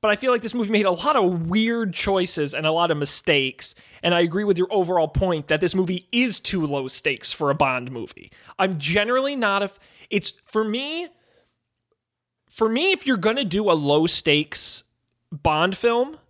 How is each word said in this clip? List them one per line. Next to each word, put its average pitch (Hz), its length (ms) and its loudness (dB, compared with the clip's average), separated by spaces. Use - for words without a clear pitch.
but 214 100 2
I 208 40 4
feel 254 160 0
like 240 100 2
this 220 120 -6
movie 220 180 -2
made 208 140 2
a 190 60 4
lot 277 240 0
of 175 320 2
weird 220 460 0
choices 185 600 -2
and 156 140 -4
a 156 40 4
lot 165 200 2
of 147 60 0
mistakes. 139 760 0
And 175 100 2
I 175 80 2
agree 175 220 0
with 202 140 2
your 180 140 2
overall 180 360 2
point 160 400 0
that 151 140 2
this 180 120 0
movie 185 380 -2
is 240 280 2
too 175 260 -2
low 139 220 -4
stakes - 460 -4
for 147 160 0
a 135 60 2
Bond 127 360 -4
movie. - 400 -14
I'm 190 180 -2
generally 220 580 -2
not 202 280 0
a - 20 -2
f-, - 140 -12
it's, 202 220 -2
for 214 180 -2
me, 277 440 -6
for - 200 0
me, 302 220 0
if - 160 -2
you're 254 100 2
gonna 220 280 0
do 196 260 0
a - 20 6
low 151 340 2
stakes - 760 0
Bond 160 460 0
film 240 400 0